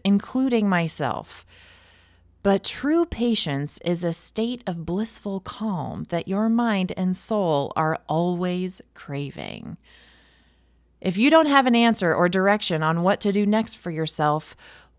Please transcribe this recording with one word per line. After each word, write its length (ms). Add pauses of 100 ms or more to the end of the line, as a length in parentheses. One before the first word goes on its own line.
including 640
myself. 760 (960)
But 200
true 440
patience 800
is 180
a 80
state 540
of 180
blissful 560
calm 720
that 180
your 220
mind 440
and 220
soul 580
are 320
always 760 (100)
craving. 880 (1200)
If 160
you 140
don't 160
have 200
an 80
answer 400
or 140
direction 540
on 200
what 200
to 100
do 140
next 300
for 140
yourself, 680 (420)